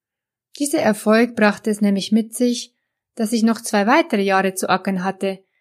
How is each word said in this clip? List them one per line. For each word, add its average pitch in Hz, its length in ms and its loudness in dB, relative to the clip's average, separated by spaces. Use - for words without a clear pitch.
Dieser 294 220 -2
Erfolg 220 560 2
brachte 214 340 0
es 208 120 -2
nämlich 202 320 0
mit 220 200 0
sich, 240 400 -2
dass 220 180 -2
ich 220 100 2
noch 226 160 2
zwei 202 280 0
weitere 285 340 2
Jahre 190 320 0
zu - 160 -6
ackern 185 340 -2
hatte, 190 400 -6